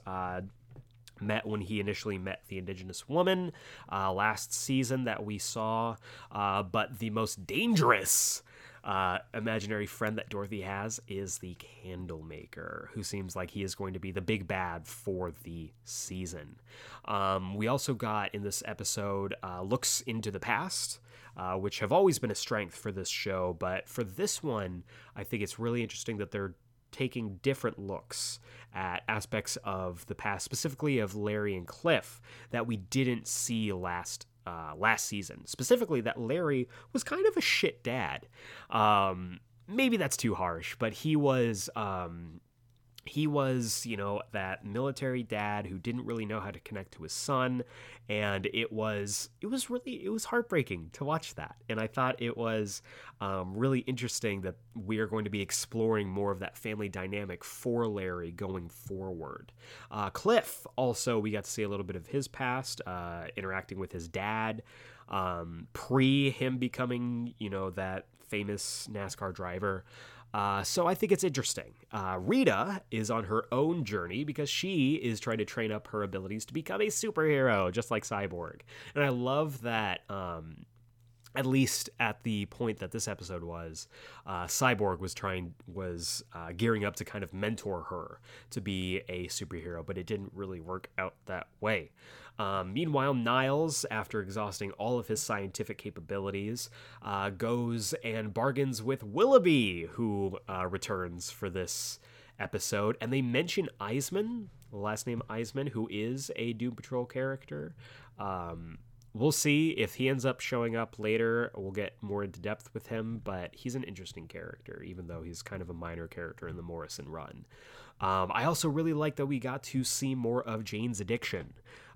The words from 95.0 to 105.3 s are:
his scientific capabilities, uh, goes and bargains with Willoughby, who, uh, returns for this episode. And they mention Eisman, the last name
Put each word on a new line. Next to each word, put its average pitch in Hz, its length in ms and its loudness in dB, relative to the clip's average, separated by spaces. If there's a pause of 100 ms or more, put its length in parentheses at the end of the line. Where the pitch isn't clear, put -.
his 110 140 0
scientific 104 580 -2
capabilities, 98 920 -4 (340)
uh, 101 280 0
goes 117 720 0
and 110 320 -2
bargains 127 480 2
with 131 220 -2
Willoughby, 127 880 8
who, 101 460 2 (100)
uh, 92 180 0
returns 90 640 -2
for - 180 -4
this - 520 -4 (380)
episode. 104 640 0
And 113 120 -2
they 135 100 4
mention 147 460 2 (120)
Eisman, 190 640 -2 (240)
the 104 80 -8
last 107 280 -2
name 117 240 0